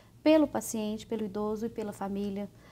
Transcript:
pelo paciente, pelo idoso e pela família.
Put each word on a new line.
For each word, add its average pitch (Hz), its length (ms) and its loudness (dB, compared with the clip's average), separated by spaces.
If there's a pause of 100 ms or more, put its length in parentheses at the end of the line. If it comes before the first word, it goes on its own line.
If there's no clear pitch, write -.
(240)
pelo 302 240 8
paciente, 220 580 -4
pelo 220 160 -4
idoso 208 440 -4
e - 20 -6
pela 214 240 -6
família. 202 560 -4 (240)